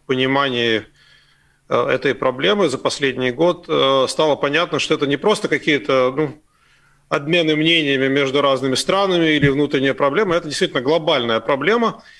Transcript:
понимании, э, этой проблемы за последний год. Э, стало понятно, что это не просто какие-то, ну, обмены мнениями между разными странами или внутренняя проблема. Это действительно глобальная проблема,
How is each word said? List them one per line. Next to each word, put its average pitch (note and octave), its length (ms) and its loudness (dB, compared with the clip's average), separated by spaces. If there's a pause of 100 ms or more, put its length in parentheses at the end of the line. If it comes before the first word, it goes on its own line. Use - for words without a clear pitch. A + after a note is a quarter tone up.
понимании, C3 760 0 (840)
э, B2 200 0
этой C3+ 260 0
проблемы D#3+ 540 0
за B2+ 100 -4
последний B2+ 540 -2
год. E3 360 0
Э, C3+ 400 2
стало D3+ 280 0
понятно, D3+ 420 -2
что - 160 0
это D3 140 -2
не C#3+ 80 0
просто G3+ 320 0
какие-то, C3+ 680 0
ну, D3 240 -4 (680)
обмены D#3 480 0
мнениями D3+ 520 2
между C3+ 320 0
разными C3+ 360 0
странами F3+ 600 0
или C#3+ 120 2
внутренняя C#3 460 0
проблема. E3 420 0
Это E3+ 120 -4
действительно D3 320 -2
глобальная C3+ 600 0
проблема, F#3 600 0 (180)